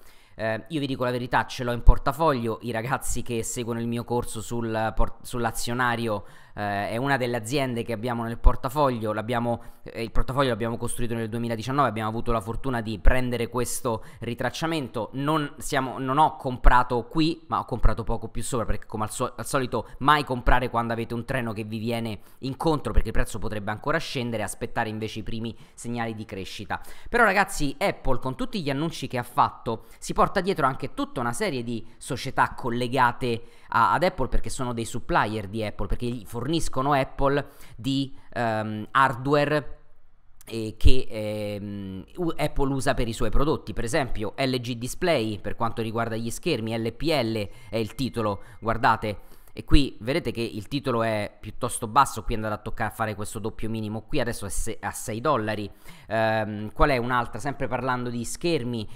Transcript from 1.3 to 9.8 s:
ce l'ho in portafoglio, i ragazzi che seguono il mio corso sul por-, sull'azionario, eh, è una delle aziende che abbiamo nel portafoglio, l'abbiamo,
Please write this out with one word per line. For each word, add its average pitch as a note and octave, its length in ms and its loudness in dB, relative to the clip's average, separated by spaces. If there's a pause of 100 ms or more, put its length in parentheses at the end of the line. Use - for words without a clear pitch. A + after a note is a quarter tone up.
ce - 160 -8
l'ho A#2+ 80 0
in A#2+ 100 -2
portafoglio, B2 800 6
i A#2 100 -6
ragazzi A#2+ 520 -2
che A2+ 180 -2
seguono A#2 380 -4
il A#2 80 -2
mio A#2 160 -2
corso A#2+ 380 -2
sul A2 540 -2
por-, - 260 6
sull'azionario, A#2 1040 -2 (280)
eh, G2+ 360 -2
è A2 80 -2
una C#3 200 2
delle A#2+ 200 0
aziende A#2+ 460 -2
che A2+ 100 -4
abbiamo A#2 300 -2
nel A#2 140 -4
portafoglio, B2+ 760 2
l'abbiamo, A#2 480 -2 (220)